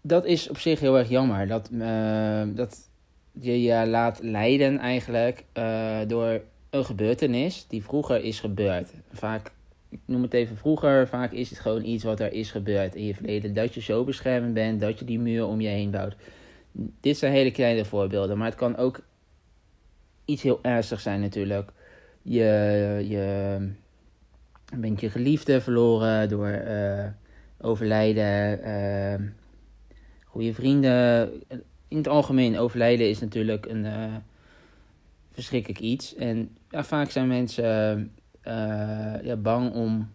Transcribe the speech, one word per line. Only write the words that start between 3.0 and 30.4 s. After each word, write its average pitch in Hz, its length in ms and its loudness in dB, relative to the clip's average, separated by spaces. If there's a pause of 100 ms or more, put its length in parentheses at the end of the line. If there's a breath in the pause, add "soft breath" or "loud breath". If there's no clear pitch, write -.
je 120 220 0
je 117 240 4
laat 113 360 2
leiden 131 560 2
eigenlijk, 120 760 -2
eh, 110 540 -2
door 113 360 -2 (280)
een 135 140 -2
gebeurtenis 123 840 0
die 110 140 -6
vroeger 135 420 0
is 110 160 -6
gebeurd. 95 520 -2 (200)
Vaak, 110 400 -8 (360)
ik - 160 -16
noem 123 180 -2
het 123 120 -2
even 113 220 2
vroeger, 139 520 4
vaak 123 240 -4
is 123 180 -6
het - 80 -16
gewoon 110 260 -2
iets 110 200 -4
wat 110 160 0
er 107 120 -2
is 107 180 -6
gebeurd 98 440 -2
in 104 100 -8
je 104 100 -2
verleden. 104 400 -4
Dat 110 200 -2
je 120 60 -8
zo 110 240 0
beschermend 127 500 -2
bent, 110 260 0
dat 107 180 -2
je - 60 -12
die 117 140 -4
muur 117 280 0
om 110 140 -2
je 110 80 0
heen 101 220 -2
bouwt. 98 260 -6 (840 loud breath)
Dit 143 180 2
zijn 139 140 2
hele 135 180 6
kleine 117 340 2
voorbeelden, 101 540 0
maar 113 80 0
het 113 100 -4
kan 120 200 -2
ook 127 240 -2 (1200)
iets 147 180 -4
heel 131 200 4
ernstigs 117 400 0
zijn 101 180 -2
natuurlijk. 101 520 -4 (500 soft breath)
Je, 117 200 2 (680)
je 98 500 -2 (1160)
bent 110 240 -2
je 110 100 -4
geliefde 131 500 2
verloren 113 680 4
door, 104 200 -2
eh, 101 580 -2 (540 soft breath)
overlijden, 107 1000 2
eh, 101 640 -4 (1080 soft breath)
goede 113 200 -2